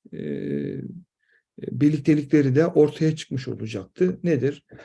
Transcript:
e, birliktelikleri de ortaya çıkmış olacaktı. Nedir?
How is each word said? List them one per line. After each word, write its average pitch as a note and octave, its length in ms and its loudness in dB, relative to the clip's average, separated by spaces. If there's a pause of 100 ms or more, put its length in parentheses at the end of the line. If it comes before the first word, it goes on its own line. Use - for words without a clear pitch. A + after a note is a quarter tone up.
(120)
e, - 60 -14 (1400)
birliktelikleri C#3+ 960 2
de D#3 120 4
ortaya D#3 500 2
çıkmış C3 320 -8
olacaktı. A2+ 760 -4
Nedir? C#3+ 420 0 (200)